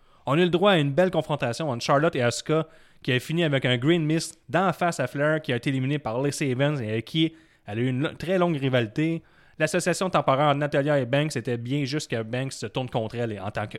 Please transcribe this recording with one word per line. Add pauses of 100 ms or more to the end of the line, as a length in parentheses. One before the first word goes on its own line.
(260)
On
a
eu
le
droit
à
une
belle
confrontation
entre
Charlotte
et
Asuka, (340)
qui
a
fini
avec
un
Green
Mist
d'en
face
à
Flair,
qui
a
été
éliminé
par
Lacey
Evans
et
avec
qui (320)
elle
a
eu
une
lo-,
très
longue
rivalité. (340)
L'association
temporaire
entre
Natalia
et
Banks
était
bien
jusqu'à
Banks
se
tourne
contre
elle
et
en
tant
que